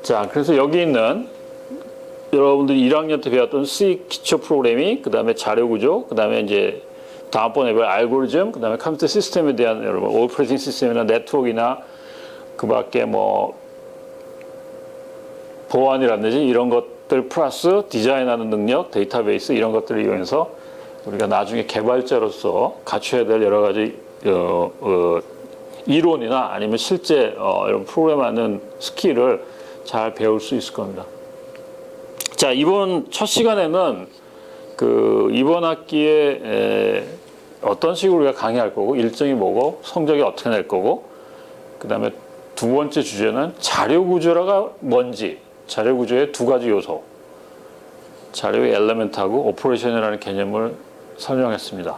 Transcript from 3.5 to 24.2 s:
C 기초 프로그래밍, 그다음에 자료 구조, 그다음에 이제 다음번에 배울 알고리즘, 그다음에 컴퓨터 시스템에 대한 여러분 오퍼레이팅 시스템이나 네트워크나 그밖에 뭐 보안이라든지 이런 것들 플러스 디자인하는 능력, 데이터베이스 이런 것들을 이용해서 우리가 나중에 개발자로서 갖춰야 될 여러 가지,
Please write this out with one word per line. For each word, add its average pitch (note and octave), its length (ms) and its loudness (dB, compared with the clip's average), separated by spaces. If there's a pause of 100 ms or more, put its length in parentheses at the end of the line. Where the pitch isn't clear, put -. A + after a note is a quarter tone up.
C F#3 440 0
기초 - 300 0
프로그래밍, C#3 640 2
그다음에 A2+ 320 2
자료 A2 320 2
구조, A#2+ 400 2
그다음에 A2 320 0
이제 G2+ 420 0 (480)
다음번에 A#2 440 2
배울 A2+ 120 4
알고리즘, A#2+ 680 2
그다음에 A2+ 260 -2
컴퓨터 D#3+ 280 -2
시스템에 F#3 500 2
대한 A2+ 280 2
여러분 G2 260 0
오퍼레이팅 A#2+ 480 2
시스템이나 A#2 460 0
네트워크나 A#2+ 800 0 (760)
그밖에 A2+ 480 0
뭐 G#2 500 0 (2250)
보안이라든지 B2+ 760 2
이런 B2 280 4
것들 B2+ 580 0
플러스 E3+ 600 2
디자인하는 A#2+ 600 0
능력, A2 400 0
데이터베이스 G#2 640 0
이런 A2+ 200 2
것들을 A2 320 0
이용해서 G#2 460 0 (560)
우리가 G2+ 220 -2
나중에 G#2 400 0
개발자로서 A2+ 1160 0
갖춰야 A2+ 440 -2
될 A2 160 4
여러 G#2 180 4
가지, G#2 340 0 (300)